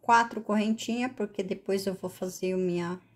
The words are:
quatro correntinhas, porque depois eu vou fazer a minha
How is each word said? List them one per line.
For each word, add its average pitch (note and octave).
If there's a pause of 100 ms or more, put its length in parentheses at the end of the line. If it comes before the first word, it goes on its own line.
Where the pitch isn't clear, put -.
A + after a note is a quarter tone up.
quatro A#3
correntinhas, A3
porque G#3
depois F#3+
eu G3
vou F#3
fazer F#3
a F#3
minha F3 (160)